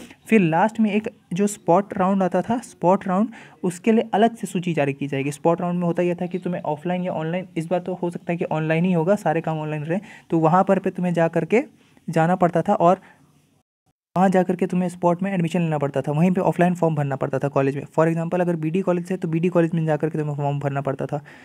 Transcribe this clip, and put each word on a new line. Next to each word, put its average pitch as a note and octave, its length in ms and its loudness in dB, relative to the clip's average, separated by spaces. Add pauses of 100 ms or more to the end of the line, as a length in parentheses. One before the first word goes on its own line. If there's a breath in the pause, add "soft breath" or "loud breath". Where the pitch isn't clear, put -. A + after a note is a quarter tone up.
(280 loud breath)
फिर A3 120 6
लास्ट F3+ 400 2
में G#3 120 2
एक G#3+ 160 -2 (240)
जो G3 140 0
स्पॉट G3+ 520 0
राउंड F#3+ 240 2
आता F3+ 200 0
था, A#3 160 0
स्पॉट G3 500 0
राउंड, G3 200 2 (340 loud breath)
उसके F#3 300 0
लिए A3+ 220 2
अलग A3+ 220 2
से F#3+ 100 -10
सूची E3+ 260 -4
जारी C#3+ 200 0
की C#3 140 -6
जाएगी। C#3 240 -4
स्पॉट E3+ 300 0
राउंड F3 180 -2
में F3 80 -2
होता E3+ 160 0
यह F3 120 2
था F3+ 120 -6
कि F3+ 120 -6
तुम्हें F3 240 -6
ऑफलाइन F3 400 -4
या F3+ 100 -4
ऑनलाइन, E3 340 -4 (100)
इस D#3+ 100 -6
बार F3+ 140 -2
तो F3+ 140 -6
हो F3 160 -4
सकता - 220 -8
है E3+ 40 -2
कि F3 80 -4
ऑनलाइन D#3 400 0
ही F#3 80 2
होगा, E3+ 220 2
सारे E3 260 -2
काम D#3+ 180 -4
ऑनलाइन D3+ 240 -6
रहे, E3 180 -4 (300 loud breath)
तो E3+ 80 2
वहाँ E3 260 4
पर F#3+ 140 2
पे F#3+ 120 -4
तुम्हें F3+ 240 -2
जा E3 140 2
करके E3 340 0 (480 soft breath)
जाना E3 260 2
पड़ता E3+ 260 2
था G3+ 120 2
और F3+ 260 4 (1160 soft breath)
वहाँ F#3 120 6
जा F#3 140 4
करके F3+ 240 -2
तुम्हें F3+ 220 -2
स्पॉट F3 340 0
में G3 100 -4
एडमिशन F3 280 0
लेना D#3 180 0
पड़ता C#3 240 -2
था, D3 100 -4
वहीं E3 180 4
पे F#3 100 0
ऑफलाइन F3 340 2
फॉर्म E3 200 0
भरना C#3 220 -2
पड़ता C#3 220 -2
था C#3+ 100 -2
कॉलेज C#3 280 0
में। C3+ 60 -8
For D#3+ 260 0
example E3 320 -2
अगर F3 160 0
बीडी D#3+ 240 -2
कॉलेज F3+ 300 -2
है F#3 60 -4
तो F#3 120 -6
बीडी E3 200 0
कॉलेज E3+ 260 2
में D#3+ 120 0
जा D#3 100 0
करके D#3 220 -2
तुम्हें D3+ 180 -4
फॉर्म C#3+ 220 -2
भरना C#3 220 -2
पड़ता C3+ 260 -4
था। C#3+ 180 -6 (200 loud breath)